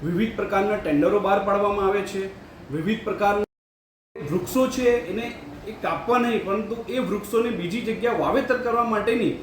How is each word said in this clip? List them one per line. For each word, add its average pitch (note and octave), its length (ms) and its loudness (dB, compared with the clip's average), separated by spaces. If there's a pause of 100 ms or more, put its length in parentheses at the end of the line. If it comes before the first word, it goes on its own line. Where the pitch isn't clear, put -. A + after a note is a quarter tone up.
વિવિધ G3 300 0
પ્રકારના G3+ 400 0
ટેન્ડરો E3 440 2
બહાર G3 240 2
પાડવામાં G3+ 420 2
આવે G3+ 140 2
છે, F#3+ 260 -4 (460)
વિવિધ E3+ 320 0
પ્રકારના G3+ 400 2 (880)
વૃક્ષો B3+ 360 2
છે A#3+ 420 2
એને G#3+ 240 -4 (360)
એ A3 40 -10 (100)
કાપવા F#3+ 360 2
નહીં, A#3 260 2
પરંતુ G#3 320 -2 (120)
એ B3+ 100 -2
વૃક્ષોને A3+ 520 0
બીજી F3+ 300 -4
જગ્યા A3 320 -2
વાવેતર G#3 440 2
કરવા A#3 280 0
માટેની A3 580 0